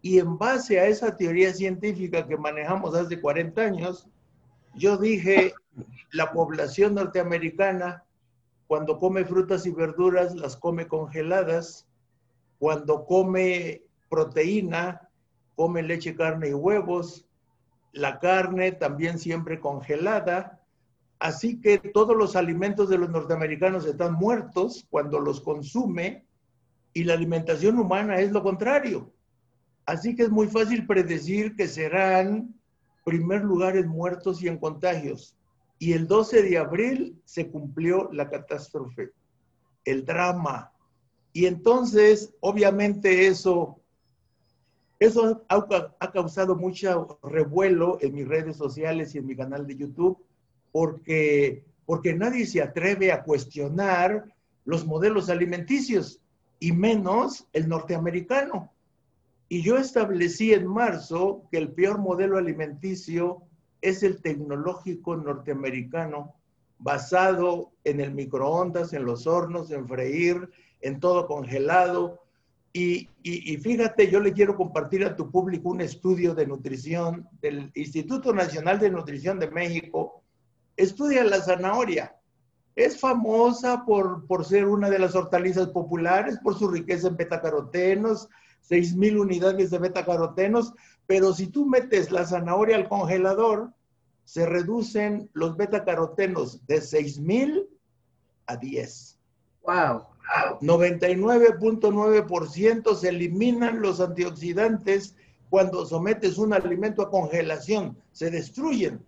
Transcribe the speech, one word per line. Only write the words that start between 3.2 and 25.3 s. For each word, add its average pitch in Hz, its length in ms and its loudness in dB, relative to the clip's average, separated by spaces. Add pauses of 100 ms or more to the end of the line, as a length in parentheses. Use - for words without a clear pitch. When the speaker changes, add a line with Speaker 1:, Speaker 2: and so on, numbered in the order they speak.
Speaker 1:
cuarenta 165 420 -2
años, 180 440 -4 (680)
yo 196 220 2
dije, 190 580 4 (580)
"La 160 200 -2
población 165 640 2
norteamericana, 180 1080 -2 (600)
cuando 151 320 -2
come 185 260 0
frutas 185 420 0
y 180 40 -4
verduras, 175 680 0
las 143 200 -10
come 170 300 -4
congeladas. 160 1000 -4 (720)
Cuando 151 480 0
come 185 760 0 (280)
proteína, 170 1000 -2 (480)
come 165 260 0
leche, 165 320 -6
carne 160 340 -2
y 143 60 -2
huevos. 175 720 -2 (680)
La 139 260 -4
carne 185 540 2
también 165 460 -4
siempre 165 420 -6
congelada. 175 1000 -4 (580)
Así 220 420 -4
que 208 180 4
todos 214 380 4
los 196 200 2
alimentos 185 520 0
de 185 100 4
los 175 120 0
norteamericanos 160 760 -2
están 170 280 -2
muertos 214 760 -2
cuando 147 280 -2
los 143 220 -2